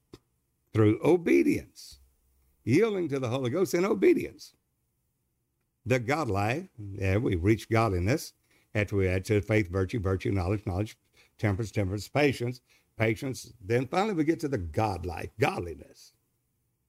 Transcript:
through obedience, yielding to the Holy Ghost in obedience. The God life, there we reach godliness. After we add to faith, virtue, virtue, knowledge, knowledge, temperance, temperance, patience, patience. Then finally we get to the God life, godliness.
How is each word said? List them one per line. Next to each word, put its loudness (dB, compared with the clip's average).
through 4
obedience, 2
yielding 2
to -4
the -4
Holy -2
Ghost -2
in 2
obedience. 0
The 2
God -2
life, -2
there 0
we 0
reach 2
godliness. 0
After -2
we 2
add 0
to 2
faith, 0
virtue, -2
virtue, -2
knowledge, -2
knowledge, -6
temperance, -2
temperance, -4
patience, 0
patience. -2
Then 0
finally 0
we 0
get 0
to -4
the -2
God -2
life, -8
godliness. -4